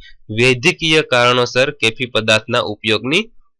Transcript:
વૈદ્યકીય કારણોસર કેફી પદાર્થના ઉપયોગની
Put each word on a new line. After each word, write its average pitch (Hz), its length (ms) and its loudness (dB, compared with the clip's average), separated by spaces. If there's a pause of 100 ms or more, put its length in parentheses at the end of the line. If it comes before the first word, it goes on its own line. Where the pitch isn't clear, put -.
(280)
વૈદ્યકીય 139 760 0
કારણોસર 123 680 2
કેફી 120 400 -4
પદાર્થના 110 500 0
ઉપયોગની 110 600 -2 (360)